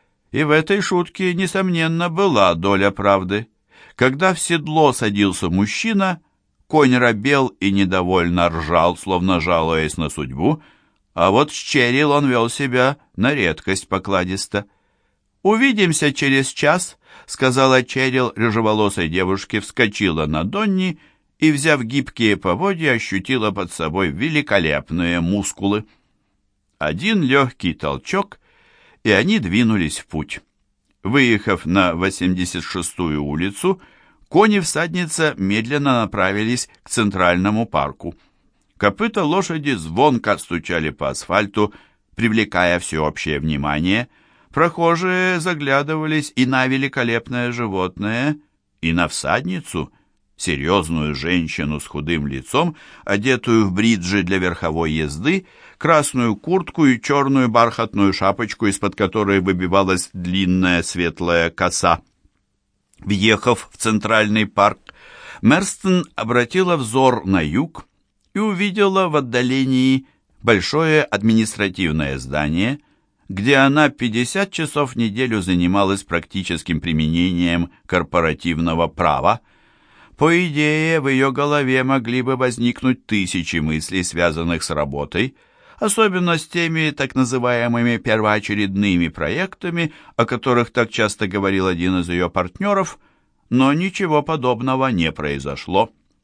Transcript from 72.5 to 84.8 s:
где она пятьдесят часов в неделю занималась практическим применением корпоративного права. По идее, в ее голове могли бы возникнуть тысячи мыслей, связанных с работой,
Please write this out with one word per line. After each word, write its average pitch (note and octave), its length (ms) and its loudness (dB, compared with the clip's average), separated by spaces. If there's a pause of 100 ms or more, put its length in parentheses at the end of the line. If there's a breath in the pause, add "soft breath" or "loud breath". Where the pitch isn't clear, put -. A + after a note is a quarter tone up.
где G#2 280 0
она C#3 340 4
пятьдесят B2 600 -4
часов D3 420 -4
в B2+ 40 -10
неделю A2+ 440 -2
занималась F#2+ 640 0
практическим E2+ 760 -4
применением F2 880 0 (160 soft breath)
корпоративного E2 1000 0
права. D#2+ 540 0 (760 soft breath)
По E3+ 300 2
идее, D#3 540 0
в C3+ 80 -2
ее C3+ 240 2
голове C#3 500 0
могли B2+ 400 0
бы C3 140 -2
возникнуть B2 720 -2
тысячи F#2 500 -2
мыслей, D#2 480 -2
связанных E2 580 -2
с - 80 -6
работой, D2 640 -4 (460 soft breath)